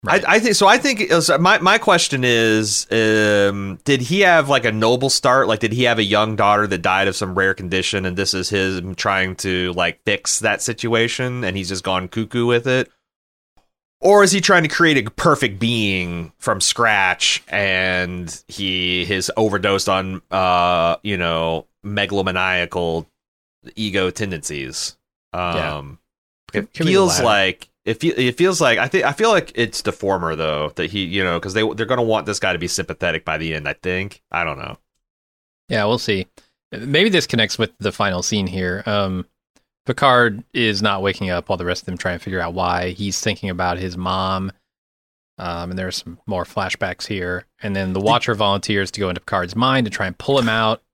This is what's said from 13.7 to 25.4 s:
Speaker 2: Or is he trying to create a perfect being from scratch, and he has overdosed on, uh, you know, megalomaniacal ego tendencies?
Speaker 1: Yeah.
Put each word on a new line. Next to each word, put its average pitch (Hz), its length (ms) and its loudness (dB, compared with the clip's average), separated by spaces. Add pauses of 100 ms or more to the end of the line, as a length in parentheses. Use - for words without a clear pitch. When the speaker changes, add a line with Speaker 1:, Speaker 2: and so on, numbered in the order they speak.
Speaker 2:
Or 202 220 8
is 175 80 4
he 196 80 2
trying 175 220 4
to 156 80 0
create 156 360 2
a 110 40 -8
perfect 135 480 0
being 92 800 -2
from 101 240 -2
scratch, 101 840 2
and 92 1000 -2
he 90 580 -2
has 95 300 -2
overdosed 101 540 0
on, 95 400 -2
uh, 87 720 2
you 101 160 -4
know, 82 480 -2 (180)
megalomaniacal 92 1200 -2 (680)
ego 98 340 -2
tendencies? 76 840 -8 (380)
Speaker 1:
Yeah. 82 420 -4